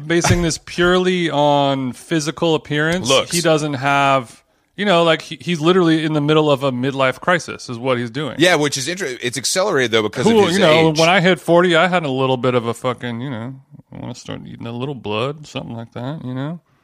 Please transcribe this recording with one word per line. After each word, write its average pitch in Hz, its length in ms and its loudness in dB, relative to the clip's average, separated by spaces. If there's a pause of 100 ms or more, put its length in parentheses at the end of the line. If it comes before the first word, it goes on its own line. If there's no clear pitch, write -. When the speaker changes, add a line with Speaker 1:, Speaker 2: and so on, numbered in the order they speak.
Speaker 1:
basing 170 360 2
this 165 160 -2
purely 180 720 0
on 139 640 0
physical 160 640 -4
appearance. 151 520 -2
Speaker 2:
Looks. 127 240 2
Speaker 1:
He 175 80 -2
doesn't 156 360 0
have, 139 680 0 (320)
you 196 80 -6
know, 175 220 4
like, 160 160 2
he, - 180 -14
he's 165 220 -4
literally 165 420 4
in 156 80 -2
the 156 80 0
middle 151 320 2
of 131 120 0
a 139 100 0
midlife 131 480 -2
crisis 165 480 -4
is 120 100 -8
what 127 180 -2
he's 120 140 -6
doing. 135 280 -8
Speaker 2:
Yeah, 175 160 4
which 147 220 0
is 131 120 -6
inter-, 170 320 -8
it's 117 160 -4
accelerated, 139 540 0
though, 113 120 2
because 123 220 -2
Speaker 1:
Cool, 220 160 6
Speaker 2:
of 190 80 4
his 175 80 0
Speaker 1:
you 196 80 4
know, 160 240 6
Speaker 2:
age. 156 100 2
Speaker 1:
when 165 80 4
I 185 140 4
hit 180 180 4
forty, 170 380 4
I 175 100 4
had 175 160 0
a 139 80 -4
little 131 260 0
bit 123 180 0
of 113 100 0
a 117 80 -2
fucking, 117 480 -6
you 139 80 -8
know, 123 260 -10 (380)
I - 60 -16
wanna 123 160 -12
start - 300 -14
eating - 220 -14
a 117 60 -10
little 131 220 -8
blood, 117 520 -6
something - 260 -12
like 117 200 -14
that, 127 320 -10
you 127 80 -8
know? 143 260 -8 (240)